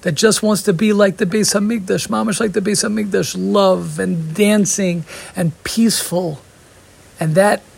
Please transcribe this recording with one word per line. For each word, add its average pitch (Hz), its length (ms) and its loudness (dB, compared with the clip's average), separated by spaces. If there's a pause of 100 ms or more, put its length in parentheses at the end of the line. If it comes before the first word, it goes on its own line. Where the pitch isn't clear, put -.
that 180 100 -2
just 202 320 2
wants 214 200 2
to 208 100 2
be 214 200 2
like 202 240 4
the 220 80 0
Beis 196 300 0
Hamikdash, 202 520 -2
mamash 220 320 -2
like 220 140 0
the 214 80 0
Beis 202 260 -2
Hamikdash, 208 500 -2
love 185 600 0
and 170 380 -4
dancing 202 680 0 (320)
and 175 160 0 (120)
peaceful. 180 760 -2 (800)
And 156 140 0
that 202 300 2 (140)